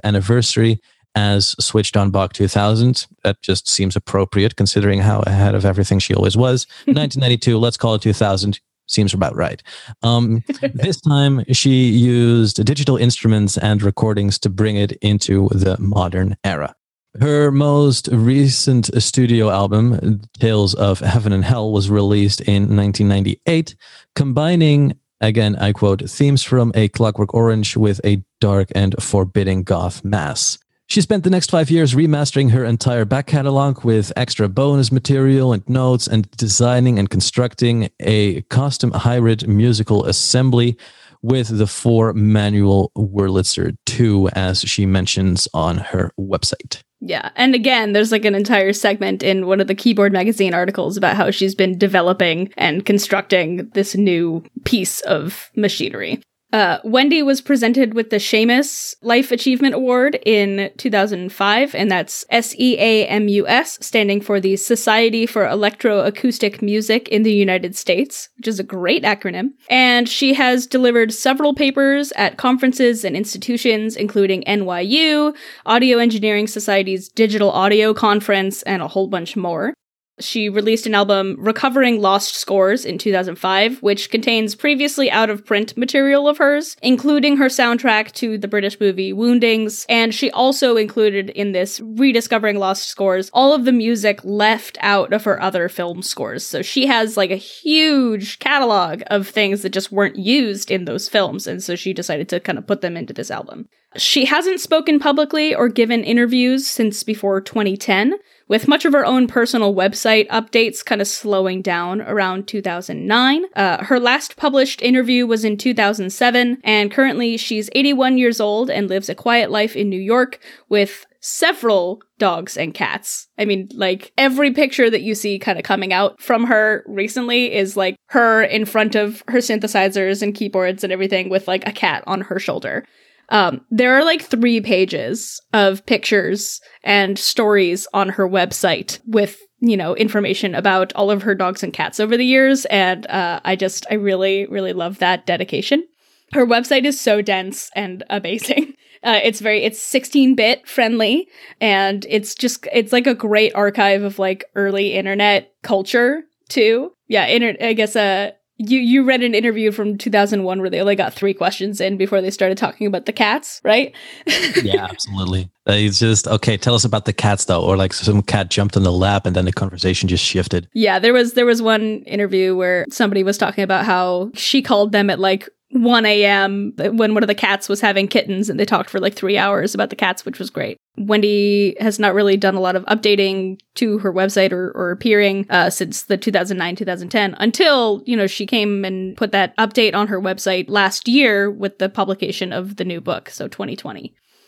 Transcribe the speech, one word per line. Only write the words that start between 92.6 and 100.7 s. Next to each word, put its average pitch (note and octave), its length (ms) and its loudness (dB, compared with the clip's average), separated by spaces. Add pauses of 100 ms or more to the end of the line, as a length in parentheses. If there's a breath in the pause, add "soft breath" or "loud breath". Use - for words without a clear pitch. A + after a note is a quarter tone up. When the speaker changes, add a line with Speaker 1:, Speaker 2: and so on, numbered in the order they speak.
Speaker 2:
Scores F#3+ 460 -2
all C#4 220 4
of B3 100 0
the C4 60 2
music A3 520 0
left G#3+ 580 -2
out G3+ 320 0
of A3 100 0
her G3+ 180 0
other F#3 260 -2
film F3 360 -8
scores. - 420 -8
So E3+ 160 -8
she C4 240 -2
has, A3+ 320 0
like, F#3+ 140 0
a F#3+ 40 -4
huge C4+ 1000 0
catalog A3+ 720 0
of G3 200 -2
things G3+ 360 -2
that F#3+ 80 -6
just F#3+ 200 -6
weren't G3 280 -2
used G#3 500 0
in F3+ 160 -4